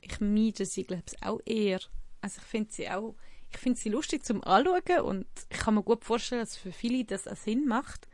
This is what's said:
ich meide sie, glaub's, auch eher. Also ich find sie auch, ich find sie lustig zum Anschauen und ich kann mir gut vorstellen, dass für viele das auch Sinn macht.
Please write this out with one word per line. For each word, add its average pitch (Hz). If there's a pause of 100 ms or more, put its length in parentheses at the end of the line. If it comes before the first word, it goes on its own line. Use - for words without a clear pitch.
ich -
meide 208
sie, 190
glaub's, -
auch -
eher. 202 (400)
Also -
ich -
find 214
sie -
auch, 220 (340)
ich -
find 247
sie 214
lustig 285
zum 208
Anschauen 359
und 196 (240)
ich -
kann 214
mir 208
gut 226
vorstellen, 233
dass -
für 185
viele 240
das -
auch 202
Sinn 247
macht. -